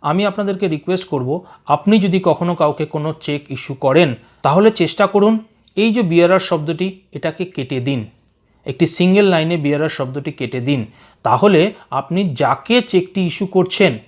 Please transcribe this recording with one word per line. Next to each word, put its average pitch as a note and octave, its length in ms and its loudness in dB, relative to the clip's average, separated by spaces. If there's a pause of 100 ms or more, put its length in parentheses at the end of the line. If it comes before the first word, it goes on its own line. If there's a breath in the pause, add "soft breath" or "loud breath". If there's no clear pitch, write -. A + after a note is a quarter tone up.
আমি F3 240 -2
আপনাদেরকে G3 420 -4
রিকোয়েস্ট F3+ 400 -4
করব, C#3+ 380 -4 (200 loud breath)
আপনি G3+ 340 2
যদি F#3 240 0
কখনো E3+ 320 0
কাউকে D3+ 300 -2
কোনো D3+ 360 -6
চেক D3 300 -8
ইস্যু C3 220 -10
করেন, C#3 420 2 (260 soft breath)
তাহলে G3 300 4
চেষ্টা G3+ 360 0
করুন G#3 320 2 (360)
এই G#3+ 180 2
যে A#3+ 80 0
বিআরআর F3 380 4
শব্দটি, F3 600 -4 (100)
এটাকে D#3+ 340 -8
কেটে C#3+ 340 -6
দিন। B2 300 -4 (560)
একটি C#3+ 220 0
সিঙ্গেল F#3 380 2
লাইনে E3+ 320 0
বিআরআর D3 320 -2
শব্দটি C#3 420 -8
কেটে B2+ 300 -6
দিন। B2+ 240 -2 (380 soft breath)
তাহলে F#3 500 4 (160 loud breath)
আপনি E3 400 -2
যাকে C#3 520 0
চেকটি F#3 440 -2
ইস্যু F3+ 200 -4
করছেন F3+ 640 0